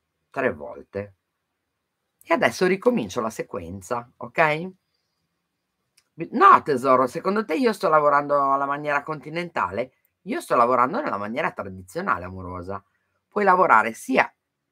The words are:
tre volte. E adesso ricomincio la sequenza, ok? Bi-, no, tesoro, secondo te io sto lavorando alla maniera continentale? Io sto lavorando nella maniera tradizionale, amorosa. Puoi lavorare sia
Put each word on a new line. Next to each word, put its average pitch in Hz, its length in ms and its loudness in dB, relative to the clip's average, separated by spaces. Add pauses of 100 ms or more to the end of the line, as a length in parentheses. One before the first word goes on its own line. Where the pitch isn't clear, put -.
(360)
tre 131 160 0
volte. 98 640 -12 (1040)
E - 120 -2
adesso 127 320 0
ricomincio 120 560 0
la 110 80 -4
sequenza, 101 880 -10
ok? 156 540 -2 (1400)
Bi-, 165 200 -10
no, 370 280 8
tesoro, 131 460 2
secondo 196 380 -4
te 311 100 -4
io 254 160 2
sto 202 160 -2
lavorando 143 640 2
alla 139 140 0
maniera 143 360 -4
continentale? 143 920 -6 (300)
Io 277 180 -8
sto 151 160 -2
lavorando 127 440 2
nella 131 140 -6
maniera 110 380 -6
tradizionale, 95 720 -8
amorosa. 92 580 -12 (460)
Puoi 208 160 -2
lavorare 135 480 6
sia - 360 0 (420)